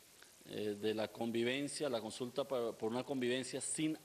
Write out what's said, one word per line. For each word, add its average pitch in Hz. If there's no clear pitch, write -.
eh, 104
de 107
la 107
convivencia, 123
la 117
consulta 123
por, 117
por 110
una 123
convivencia 127
sin 156